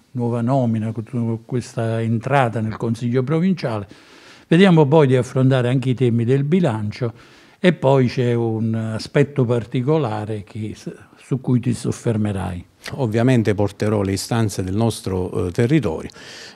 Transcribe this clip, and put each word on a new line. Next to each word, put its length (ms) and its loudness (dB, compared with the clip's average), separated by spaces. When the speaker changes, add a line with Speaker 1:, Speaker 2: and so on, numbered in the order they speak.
Speaker 1:
nuova 300 -4
nomina, 520 0
su 380 -4
questa 560 -4
entrata 560 0
nel 180 -4
Consiglio 460 -2
provinciale, 640 -2
vediamo 360 6
poi 220 6
di 80 4
affrontare 540 2
anche 220 0
i 40 0
temi 300 2
del 180 2
bilancio 720 -2
e 120 4
poi 360 2
c'è 260 0
un 400 -2
aspetto 720 -2
particolare 960 -2
che, 320 -10
su 220 -6
cui 200 0
ti 120 -2
soffermerai. 960 -4
Speaker 2:
Ovviamente 580 2
porterò 480 0
le 100 -2
istanze 500 -2
del 140 -4
nostro, 720 -2
eh, 20 -4
territorio, 580 -2